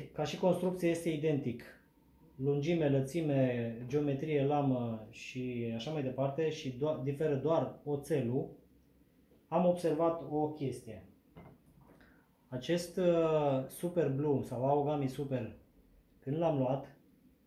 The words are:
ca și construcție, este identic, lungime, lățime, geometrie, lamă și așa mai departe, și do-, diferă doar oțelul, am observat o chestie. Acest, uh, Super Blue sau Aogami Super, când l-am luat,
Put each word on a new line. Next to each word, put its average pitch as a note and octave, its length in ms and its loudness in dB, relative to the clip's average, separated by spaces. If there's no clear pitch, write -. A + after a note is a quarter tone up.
ca D3+ 120 -4
și - 140 -6
construcție, F3+ 500 2
este E3+ 220 0
identic, D3 680 -2
lungime, C#3+ 520 2
lățime, C3+ 840 2
geometrie, C#3+ 580 0
lamă B2+ 640 0
și A#2+ 640 -6
așa A#2 160 -6
mai D#3 120 -2
departe, C3+ 480 0
și C3 280 -6
do-, C#3 240 -2
diferă C#3+ 320 0
doar D3+ 500 0
oțelul, C#3 640 -2
am F3 180 2
observat E3 640 2
o D3+ 180 0
chestie. A#2 560 -8
Acest, E3 480 -2
uh, D#3 720 4
Super E3+ 400 0
Blue C3+ 340 2
sau B2 240 -2
Aogami C#3+ 420 2
Super, B2+ 480 -4
când C#3 180 -4
l-am D#3+ 220 2
luat, C3+ 380 -2